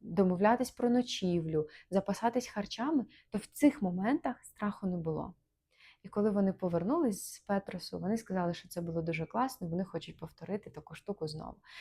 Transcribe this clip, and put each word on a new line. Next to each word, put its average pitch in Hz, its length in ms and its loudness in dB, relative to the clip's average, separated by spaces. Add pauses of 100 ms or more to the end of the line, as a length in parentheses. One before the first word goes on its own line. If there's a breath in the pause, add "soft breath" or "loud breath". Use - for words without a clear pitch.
домовлятись 196 720 4
про - 180 0
ночівлю, 175 800 2 (220 loud breath)
запасатись 226 580 0
харчами, 233 580 -2 (240 soft breath)
то - 80 -6
в - 80 -4
цих - 360 4
моментах 208 600 0
страху - 440 -4
не 180 100 0
було. 160 360 -4 (720 soft breath)
І 190 60 -16
коли 208 200 2
вони 196 240 4
повернулись 196 800 0
з - 60 -16
Петросу, 185 600 -4
вони 190 180 -2
сказали, 180 360 -2
що - 140 -10
це - 140 -8
було 170 200 -2
дуже 165 240 -2
класно, 240 420 -2
вони 170 160 -2
хочуть - 340 -8
повторити 165 520 -10
таку 156 260 -16
штуку 202 320 -6
знову. 156 280 -10 (260 loud breath)